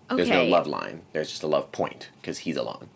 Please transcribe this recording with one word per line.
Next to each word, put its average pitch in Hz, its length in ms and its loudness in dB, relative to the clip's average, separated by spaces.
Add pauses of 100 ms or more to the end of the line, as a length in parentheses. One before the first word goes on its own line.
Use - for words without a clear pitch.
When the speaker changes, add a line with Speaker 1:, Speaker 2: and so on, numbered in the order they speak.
Speaker 1:
There's 180 200 2
no 147 100 6
Speaker 2:
Okay. 123 100 4
Speaker 1:
love 87 160 6
line. 53 360 -6 (100)
There's 78 180 -2
just - 140 -8
a 80 40 -2
love 73 260 2
point - 360 -4 (140)
'cause - 160 -6
he's 78 180 -4
alone. 58 380 -6